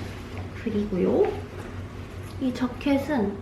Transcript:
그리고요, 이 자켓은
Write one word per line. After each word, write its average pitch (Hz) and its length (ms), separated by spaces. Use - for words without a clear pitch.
그리고요, 208 600
이 254 120
자켓은 254 880